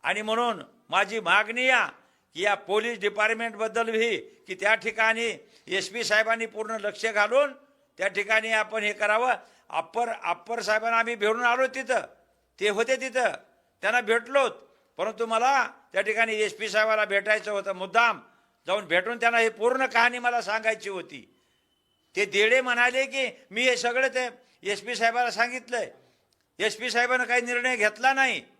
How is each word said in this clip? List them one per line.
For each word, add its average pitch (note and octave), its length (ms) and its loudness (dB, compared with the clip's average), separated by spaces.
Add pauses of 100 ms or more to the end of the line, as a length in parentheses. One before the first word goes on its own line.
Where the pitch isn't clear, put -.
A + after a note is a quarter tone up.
आणि G3 180 -2
म्हणून A3 400 -2 (280)
माझी G3 300 0
मागणी G#3 460 2
या A#3+ 240 2 (440)
की D#3 80 -8
या G3+ 140 2
पोलीस G#3+ 440 -2
डिपार्टमेंटबद्दल A3 920 -2
बी A3 260 0
की - 380 -12
त्या G3+ 200 2
ठिकाणी A3 720 -2 (200)
एसपी F#3+ 360 -4
साहेबांनी A3 420 2
पूर्ण A3 360 -8
लक्ष G#3 240 -4
घालून A3+ 480 2 (440)
त्या F#3 100 -2
ठिकाणी G#3+ 440 0
आपण G#3+ 320 0
हे G#3 100 -2
करावं. G#3+ 400 2 (360)
अप्पर, A3 400 -4
अप्पर A3 520 -6
साहेबांना A3 380 0
आम्ही A#3 160 0
भेटून A3 280 0
आलो B3 240 2
तिथं, B3+ 340 -2 (580)
ते G3+ 100 2
होते A3 260 0
तिथं, B3 360 0 (500)
त्यांना A3+ 200 2
भेटलोत, A#3 500 0 (460)
परंतु G#3+ 280 -4
मला A#3+ 440 2 (240)
त्या F#3+ 80 0
ठिकाणी A3 340 0
एसपी G#3+ 340 -2
साहेबाला G#3+ 360 2
भेटायचं G3+ 460 0
होतं, G3 220 -4
मुद्दाम F#3+ 460 0 (480)
जाऊन G3 180 -2
भेटून F#3 340 0
त्यांना A#3 200 2
हे A3+ 100 4
पूर्ण A#3+ 360 0
कहाणी A#3+ 340 2
मला A#3+ 220 0
सांगायची G#3+ 480 -4
होती. E3+ 460 -12 (800)
ते G3+ 100 0
देडे G#3+ 360 4
म्हणाले B3 440 2
की B3+ 240 -4 (220)
मी G#3+ 100 -4
हे B3+ 160 2
सगळं A#3+ 300 0
ते B3+ 220 -2 (340)
एसपी G3+ 320 -6
साहेबाला A#3 360 0
सांगितलंय, A#3 600 -4 (680)
एसपी G#3+ 300 -2
साहेबांना B3 360 0
काही B3 160 2
निर्णय A#3+ 340 -2
घेतला G#3+ 380 2
नाही. B3+ 280 0 (180)